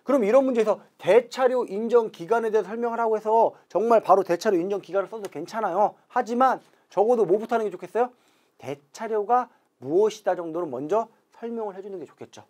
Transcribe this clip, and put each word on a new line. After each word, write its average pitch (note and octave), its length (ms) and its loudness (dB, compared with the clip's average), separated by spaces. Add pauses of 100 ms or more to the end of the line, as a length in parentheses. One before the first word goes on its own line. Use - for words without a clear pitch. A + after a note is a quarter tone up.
그럼 B3+ 200 2
이런 A#3+ 220 4
문제에서 A3+ 360 0 (160)
대차료 B3 680 2
인정 A3 460 0
기간에 A3 400 -2
대해서 G3+ 160 0
설명을 A#3 320 -4
하고 A3+ 160 0
해서 G#3+ 380 2 (140)
정말 A3 340 2
바로 F#3+ 220 4
대차료 F3+ 340 0
인정 F#3+ 240 -4
기간을 F#3 260 -4
써도 G#3 220 -12
괜찮아요. G3 680 -2 (120)
하지만 A#3+ 540 0 (280)
적어도 A3+ 360 2
뭐부터 G#3+ 300 0
하는 A3 100 -2
게 G#3 40 -4
좋겠어요? G3+ 420 -4 (460)
대차료가 G#3+ 920 -4 (280)
무엇이다 F#3 580 0
정도는 E3+ 340 -6
먼저 D#3 380 -2 (320)
설명을 A3+ 360 -8
해주는 G3 240 -14
게 D3 60 -14
좋겠죠. - 440 -20